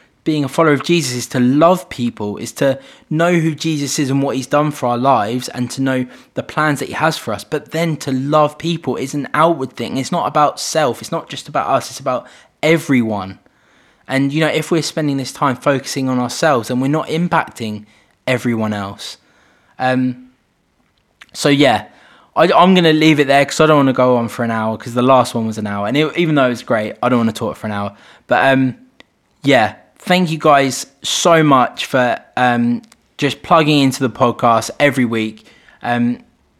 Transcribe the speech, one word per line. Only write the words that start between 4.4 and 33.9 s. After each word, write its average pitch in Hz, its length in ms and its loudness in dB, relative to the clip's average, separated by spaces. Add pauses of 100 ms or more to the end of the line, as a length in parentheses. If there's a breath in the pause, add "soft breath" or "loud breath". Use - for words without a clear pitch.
done 147 240 2
for 131 160 -4
our 120 100 0
lives, 123 520 0
and 123 220 -6
to 135 100 -6
know 131 240 -2 (300 loud breath)
the 123 80 -6
plans 151 360 -2
that 135 80 -8
he 135 60 -12
has 156 240 0
for 110 160 -6
us. 98 100 -8
But - 280 -8
then 160 260 -2
to - 160 -6
love 147 440 0
people 165 380 -4
is 139 180 -8
an 143 200 -6
outward 156 400 0
thing. 113 240 -6
It's 135 160 -4
not 151 140 -2
about 147 340 0
self. 143 400 -2
It's - 100 -12
not 160 160 -6
just - 220 -14
about 143 180 -4
us. 131 220 0
It's - 100 -14
about 131 260 -4 (360 loud breath)
everyone. 117 800 0 (680 soft breath)
And, 139 240 0
you 156 80 -2
know, 156 80 2
if 156 240 -2
we're 165 100 2
spending 147 360 -4
this 131 160 -8
time 131 240 -2
focusing 135 500 -2
on 127 120 0
ourselves, 123 500 -2
then 127 100 -2
we're 135 80 -2
not 151 200 -2
impacting 139 800 -4 (400 soft breath)
everyone 117 460 -2
else. 101 460 -10 (600 soft breath)
Um, 127 540 -2 (1040)
so, - 160 -2
yeah, 139 380 2 (460 soft breath)
I, 170 200 4
I'm 180 220 6
gonna 165 180 4
leave 156 260 4
it 139 80 2
there 139 180 6
'cause - 140 -4
I 160 60 6
don't 156 120 6
wanna 135 140 4
go 127 240 2
on 117 140 -2
for 120 160 -6
an 113 60 -2
hour, 110 260 -2
'cause 117 160 -12
the 120 80 0
last 127 340 4
one 113 120 -2
was 110 100 -8
an 104 100 -6
hour. 101 180 -4
And 123 120 -2
it, 151 200 0
even 160 180 2
though 135 100 4
it 127 40 2
was 117 140 -6
great, 107 400 -2
I 123 60 2
don't 123 100 2
wanna 113 140 0
talk 110 240 -6
for 110 100 -10
an 104 60 -6
hour. 101 200 -6 (340 loud breath)
But, 127 260 4
um, 131 220 0 (680)
yeah, 123 320 4 (240)
thank 180 300 0
you 160 80 -4
guys 139 480 2 (160)
so 165 400 2
much 139 440 2
for, 123 340 0 (160)
um, 120 460 0 (360)
just 139 240 -2
plugging 156 380 4
into 131 220 2